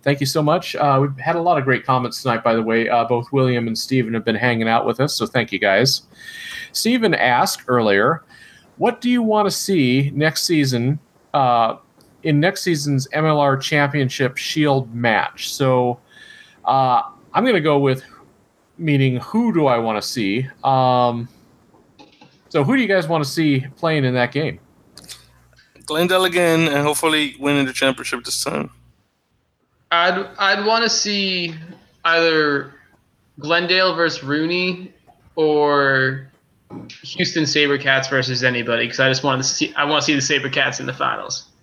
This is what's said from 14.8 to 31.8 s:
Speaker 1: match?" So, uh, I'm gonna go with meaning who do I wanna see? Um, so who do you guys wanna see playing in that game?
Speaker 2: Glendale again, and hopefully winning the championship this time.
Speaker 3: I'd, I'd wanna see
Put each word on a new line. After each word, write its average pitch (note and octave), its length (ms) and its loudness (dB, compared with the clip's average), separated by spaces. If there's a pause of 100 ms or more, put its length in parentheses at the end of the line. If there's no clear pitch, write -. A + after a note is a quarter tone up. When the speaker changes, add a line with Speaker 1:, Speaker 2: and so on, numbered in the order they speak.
Speaker 1:
match?" A#2 580 -2
So, B2+ 460 0 (640)
uh, C3 380 2 (320)
I'm A3 120 0
gonna A3+ 140 2
go D3 180 2
with C3+ 280 0 (720)
meaning C3+ 400 2
who A3 360 -2
do D#3 140 2
I A#2+ 120 2
wanna A2 220 -2
see? A2+ 460 -4 (160)
Um, B2 640 2 (1200)
so D3 140 0
who A#3 120 2
do C4 60 2
you G#3+ 60 0
guys F#3 200 0
wanna D#3 180 0
see C#3+ 400 0 (120)
playing D#3+ 260 0
in B2+ 120 0
that B2 160 2
game? C3 280 -4 (1300)
Speaker 2:
Glendale F3+ 400 2
again, E3+ 420 2
and C#3+ 160 0
hopefully D3+ 560 0
winning C#3+ 260 2
the C3 80 -6
championship B2+ 520 -2
this - 180 -6
time. - 260 -6 (1200)
Speaker 3:
I'd, F#3 360 0 (120)
I'd G3+ 260 0
wanna A3+ 240 2
see F#3 640 -4 (500)